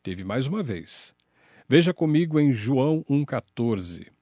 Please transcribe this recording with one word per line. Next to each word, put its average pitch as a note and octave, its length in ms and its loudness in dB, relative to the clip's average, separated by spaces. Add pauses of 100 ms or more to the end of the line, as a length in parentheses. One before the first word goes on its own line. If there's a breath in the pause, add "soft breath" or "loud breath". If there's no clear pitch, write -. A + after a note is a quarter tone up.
Teve F#2+ 220 -10
mais A2 240 -4
uma G3 160 -6
vez. F#2+ 500 -12 (560 soft breath)
Veja D#3+ 240 6
comigo D#3 460 2
em D3 140 4
João C3 560 0
um C#3+ 160 2
quatorze. G#2+ 800 -4 (160)